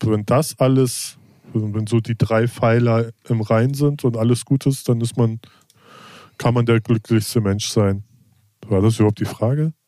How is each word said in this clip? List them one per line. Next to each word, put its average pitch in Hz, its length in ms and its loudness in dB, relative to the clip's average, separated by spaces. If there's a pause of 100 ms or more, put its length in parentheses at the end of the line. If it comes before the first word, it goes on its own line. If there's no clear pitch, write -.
wenn 107 200 0
das 139 340 -2
alles, 131 580 0 (360)
wenn 107 340 -4
so 117 120 2
die 110 180 -4
drei 113 300 0
Pfeiler 117 640 0 (180)
im 113 120 0
Rein 117 340 2
sind 143 280 -2
und 117 140 0
alles 117 280 0
gut - 220 0
ist, 135 220 -2
dann 117 120 0
ist 117 160 -4
man, 113 220 0 (960)
kann - 160 0
man 120 140 2
der 113 140 4
glücklichste 110 600 0
Mensch 101 280 -2
sein. 101 340 0 (640)
War 95 140 0
das 113 180 2
überhaupt 107 220 2
die 107 40 -4
Frage? 147 480 -2 (140)